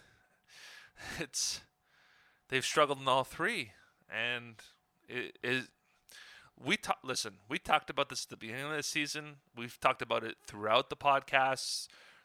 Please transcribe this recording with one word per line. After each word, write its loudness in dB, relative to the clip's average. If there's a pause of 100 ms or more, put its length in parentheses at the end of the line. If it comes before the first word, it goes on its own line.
(500)
<laughs> -14
it's, -4 (880)
they've 0
struggled 4
in -2
all 6
three. -4 (400)
And -4 (520)
it -8
is, 0 (920)
we 0
ta-, 0
listen, -4 (120)
we -4
talked 2
about 0
this -6
at -20
the -14
beginning -8
of -4
the -2
season. -4 (180)
We've -10
talked 4
about 0
it -6 (100)
throughout 2
the -6
podcasts. 2 (380)